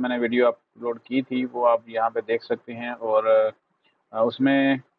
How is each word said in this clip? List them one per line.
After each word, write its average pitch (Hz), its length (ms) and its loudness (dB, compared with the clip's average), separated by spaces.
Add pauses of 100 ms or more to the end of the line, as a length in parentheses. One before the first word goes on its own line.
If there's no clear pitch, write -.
मैंने 123 160 -4
वीडियो 120 300 2
अपलोड 117 520 -6
की 131 220 -4
थी, 127 240 -4
वो 120 200 -4
आप 117 240 4
यहाँ 113 200 -2
पे 113 120 -4
देख 113 220 -4
सकते 117 300 -6
हैं। 120 200 -10
और, 110 600 2 (600)
अ, 110 120 0
उसमें 135 560 0 (180)